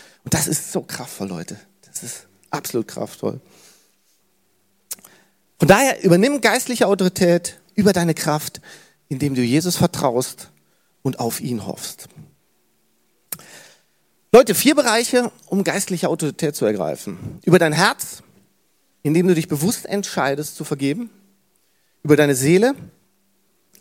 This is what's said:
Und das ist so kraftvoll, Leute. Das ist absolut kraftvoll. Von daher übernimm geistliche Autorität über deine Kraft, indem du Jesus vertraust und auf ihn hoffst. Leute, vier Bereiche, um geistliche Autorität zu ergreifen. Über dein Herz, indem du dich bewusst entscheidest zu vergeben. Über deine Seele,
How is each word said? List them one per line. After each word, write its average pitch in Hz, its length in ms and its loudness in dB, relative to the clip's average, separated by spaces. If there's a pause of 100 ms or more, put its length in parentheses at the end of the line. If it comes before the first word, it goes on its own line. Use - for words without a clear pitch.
(240)
Und - 100 -4
das 156 140 0
ist - 260 -6
so 190 80 -4
kraftvoll, - 480 -10
Leute. 87 260 -12 (300)
Das - 180 -14
ist - 240 -14 (220)
absolut 120 380 -6
kraftvoll. - 520 -8 (2250)
Von 147 80 2
daher 247 360 4
übernimm 202 380 4
geistliche 233 460 0
Autorität 180 720 0 (160)
über 196 180 4
deine 170 200 2
Kraft, - 480 -4 (480)
indem 135 260 -4
du 127 60 0
Jesus 147 340 0
vertraust - 760 -2 (500)
und 131 180 -4
auf 117 200 -4
ihn 110 260 -6
hoffst. - 420 -12 (2250)
Leute, 233 220 8
vier 285 200 4
Bereiche, 240 560 0 (160)
um 190 160 0
geistliche 175 460 -2
Autorität 151 460 -4
zu 123 100 -2
ergreifen. 92 800 -6
Über 180 140 6
dein 156 140 2
Herz, 196 500 -2 (800)
indem 165 260 2
du 180 60 6
dich 156 140 0
bewusst 151 380 -4
entscheidest 151 680 -4
zu 160 80 -10
vergeben. 151 460 -4 (920)
Über 143 140 6
deine 143 180 4
Seele, 180 400 4 (1040)